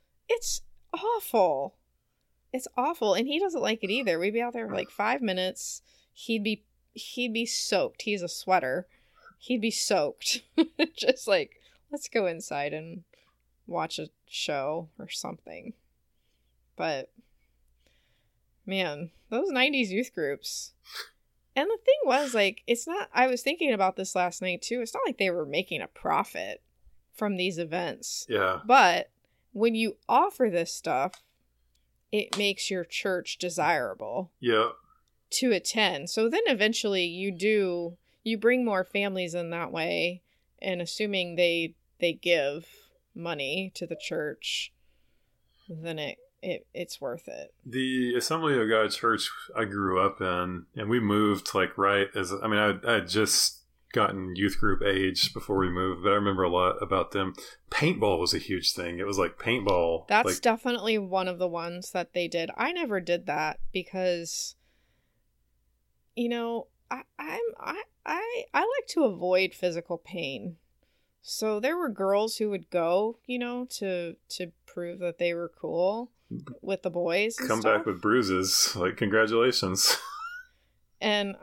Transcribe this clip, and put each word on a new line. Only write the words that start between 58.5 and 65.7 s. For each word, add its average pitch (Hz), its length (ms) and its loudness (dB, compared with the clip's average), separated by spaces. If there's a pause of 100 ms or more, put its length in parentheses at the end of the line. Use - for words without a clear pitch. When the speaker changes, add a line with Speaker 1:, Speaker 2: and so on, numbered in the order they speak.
Speaker 2:
thing. 87 280 -6
It 95 60 -4
was, 101 120 -2
like, 92 200 0
paintball, 92 720 2
Speaker 1:
That's 208 200 4
Speaker 2:
like - 140 0
Speaker 1:
definitely 226 560 0
one 185 300 -2
of 180 120 -6
the 180 80 2
ones 170 440 -8
that 175 220 -4
they 170 160 -2
did. 165 260 -2
I 277 160 0
never 269 300 -2
did 175 240 -2
that 151 340 -2 (140)
because, 180 840 -4 (1600)